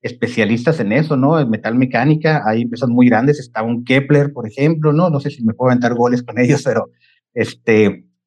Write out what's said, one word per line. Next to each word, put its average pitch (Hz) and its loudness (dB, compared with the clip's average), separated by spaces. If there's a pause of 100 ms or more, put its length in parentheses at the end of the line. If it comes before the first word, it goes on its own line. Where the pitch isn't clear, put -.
especialistas 120 -2
en 104 -2
eso, 156 0
¿no? 147 2
En 127 -2
metal 110 -4
mecánica, 147 0
hay 113 0
empresas 120 -4
muy 123 4
grandes, 131 2
está - -10
un 117 -4
Kepler, 143 2
por 113 -10
ejemplo, 151 0
¿no? 170 2
No 143 -2
sé 135 -6
si - -12
me 113 0
puedo 127 0
aventar 123 0
goles 123 0
con - -10
ellos, 123 2
pero, 113 -2 (440)
este, 110 0 (200)